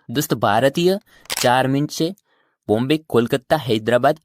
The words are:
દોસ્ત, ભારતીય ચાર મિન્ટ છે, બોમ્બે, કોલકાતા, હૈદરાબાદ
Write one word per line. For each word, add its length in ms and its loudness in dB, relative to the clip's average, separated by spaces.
દોસ્ત, 240 -4
ભારતીય 600 2
ચાર 260 2
મિન્ટ 240 -2
છે, 160 -4
બોમ્બે, 300 0
કોલકાતા, 600 -2
હૈદરાબાદ 680 0